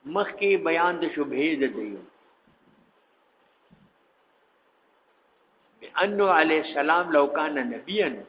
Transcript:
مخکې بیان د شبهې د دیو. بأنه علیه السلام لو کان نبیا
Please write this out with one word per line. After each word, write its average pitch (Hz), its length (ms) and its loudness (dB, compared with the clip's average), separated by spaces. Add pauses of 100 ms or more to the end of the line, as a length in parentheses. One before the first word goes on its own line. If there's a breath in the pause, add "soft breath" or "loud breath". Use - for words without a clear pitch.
مخکې 196 500 0
بیان 170 420 0
د 175 60 -2 (100)
شبهې 143 420 -2
د 135 80 0 (100)
دیو. 104 280 -8 (3750)
بأنه 202 500 0
علیه 156 300 4
السلام 160 520 0
لو 143 140 6
کان 151 280 -2
نبیا 139 540 -4 (200)